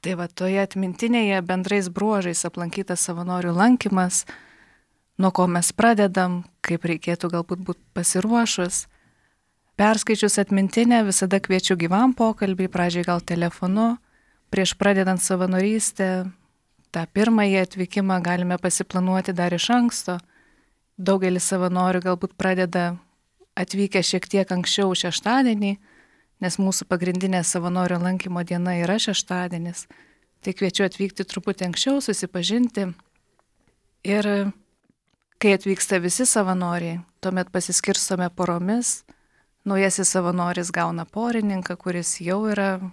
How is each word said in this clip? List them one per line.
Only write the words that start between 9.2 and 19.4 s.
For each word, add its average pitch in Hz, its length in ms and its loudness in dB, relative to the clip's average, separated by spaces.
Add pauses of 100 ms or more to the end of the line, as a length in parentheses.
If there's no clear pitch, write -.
Perskaičius 214 580 2
atmintinę, 208 720 4
visada 190 320 2
kviečiu 185 400 0
gyvam 196 340 4
pokalbiui, 190 560 0
pradžiai 175 380 0
gal 175 160 -2
telefonu. 185 720 0 (560)
Prieš 190 260 0
pradedant 190 460 2
savanorystę, 185 1040 0 (640)
tą 165 140 -4 (100)
pirmąjį 208 480 4
atvykimą 185 580 -2
galime 180 400 0
pasiplanuoti 185 720 0
dar 175 220 0